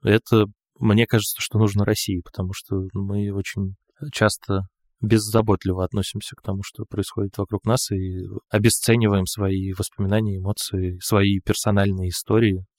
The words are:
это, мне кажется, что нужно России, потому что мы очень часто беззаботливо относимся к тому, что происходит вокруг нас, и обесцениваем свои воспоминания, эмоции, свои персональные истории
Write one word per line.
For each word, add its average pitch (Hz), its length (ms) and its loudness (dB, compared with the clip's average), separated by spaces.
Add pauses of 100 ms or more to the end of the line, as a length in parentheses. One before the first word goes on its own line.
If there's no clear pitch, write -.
это, 107 420 4 (340)
мне 110 260 4
кажется, - 340 0
что - 200 -2
нужно 101 260 4
России, 101 380 0
потому 92 300 -6
что 95 400 -6
мы 101 380 -4
очень 98 440 -4 (360)
часто 98 520 0 (380)
беззаботливо 107 840 2
относимся - 500 -6
к - 60 -20
тому, 98 220 -6
что - 260 -12
происходит 101 480 -4
вокруг 101 280 -4
нас, - 260 0
и 92 340 -4 (240)
обесцениваем 107 760 2
свои 98 480 -2
воспоминания, 101 640 -2
эмоции, 92 640 -4
свои 98 380 2
персональные 98 720 0
истории 101 560 0 (140)